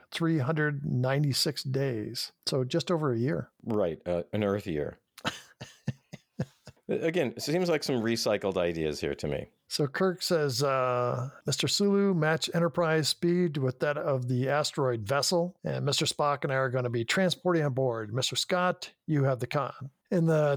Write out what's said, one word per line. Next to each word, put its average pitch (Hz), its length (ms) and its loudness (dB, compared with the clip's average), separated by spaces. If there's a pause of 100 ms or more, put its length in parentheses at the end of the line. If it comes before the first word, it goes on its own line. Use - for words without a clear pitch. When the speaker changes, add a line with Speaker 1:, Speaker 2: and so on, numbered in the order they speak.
(100)
Speaker 1:
three 165 280 0
hundred 147 460 0
ninety-six 135 800 0
days. 127 720 -4 (120)
So 131 200 0
just 160 260 -2
over 151 240 0
a 113 40 0
year. 139 300 -2 (160)
Speaker 2:
Right, 95 420 0
uh, 87 180 0 (100)
an 107 100 0
Earth 101 220 0
year. 76 320 -4 (260)
<laughs> - 80 -4 (1600)
Again, 156 480 -2
it - 60 -10
seems 170 260 0
like 151 160 0
some 135 120 0
recycled 110 600 0
ideas 82 420 0
here 71 180 -2
to - 120 -6
me. - 220 -4 (180)
Speaker 1:
So - 180 -2
Kirk 185 360 -2
says, 143 400 0
uh, 127 680 0 (160)
"Mister 143 240 -2
Sulu, 202 460 4
match 156 400 0
Enterprise 165 560 2
speed 175 480 0
with 131 220 0
that 147 180 0
of 135 280 0
the 127 220 0
asteroid 135 540 0
vessel. 156 600 0
And 131 220 -4
Mister 143 220 0
Spock 143 380 0
and 143 80 -2
I 131 40 0
are 131 140 0
gonna 123 180 0
be 117 160 -2
transporting 175 600 2
aboard. 117 500 0
Mister 127 220 -2
Scott, 180 560 0 (140)
you 147 180 4
have 131 160 2
the 123 60 -2
con." 135 440 -4 (200)
In 175 140 4
the 151 320 4